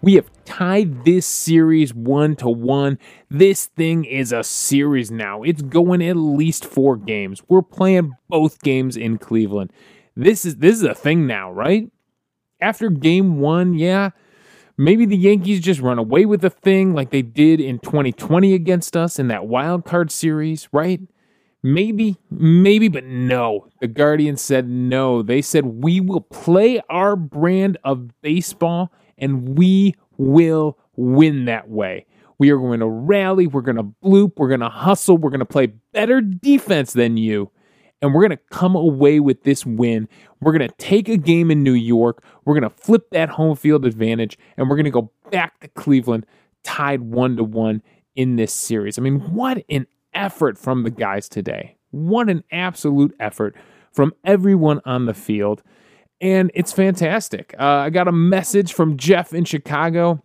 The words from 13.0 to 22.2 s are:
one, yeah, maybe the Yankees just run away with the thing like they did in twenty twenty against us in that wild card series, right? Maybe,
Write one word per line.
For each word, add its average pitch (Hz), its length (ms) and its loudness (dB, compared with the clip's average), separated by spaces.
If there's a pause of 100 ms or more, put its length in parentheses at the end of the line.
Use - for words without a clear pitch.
one, 170 340 0
yeah, 185 360 -2 (680)
maybe 202 300 4
the 202 100 0
Yankees 190 440 2
just 165 200 -2
run 123 180 0
away 120 280 2
with 208 160 0
the 185 80 2
thing 190 420 0
like 139 180 -4
they 135 120 0
did 147 360 2
in 131 220 0
twenty 139 320 -2
twenty 185 400 2
against 175 440 -2
us 170 220 -4
in 131 100 0
that 104 180 -4
wild 147 400 -4
card 170 260 -2
series, 156 600 -4
right? 165 280 -2 (640)
Maybe, 202 560 -2 (120)